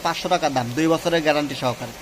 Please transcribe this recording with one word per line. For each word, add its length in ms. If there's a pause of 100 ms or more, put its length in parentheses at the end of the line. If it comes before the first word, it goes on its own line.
পাঁচশো 260
টাকা 220
দাম, 240
দুই 120
বছরের 360
guarantee 320
সহকারে। 480